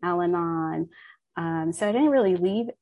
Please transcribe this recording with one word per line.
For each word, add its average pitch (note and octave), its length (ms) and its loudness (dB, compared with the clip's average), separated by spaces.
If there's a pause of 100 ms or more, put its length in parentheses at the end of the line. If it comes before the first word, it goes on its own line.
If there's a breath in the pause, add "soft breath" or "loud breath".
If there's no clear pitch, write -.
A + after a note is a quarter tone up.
Al-Anon. E3+ 840 -2 (460 loud breath)
Um, E3 360 -4
so G#3 160 -2
I G#3 40 0
didn't C#4+ 180 4
really G#3 260 4
leave G3+ 340 -2 (120)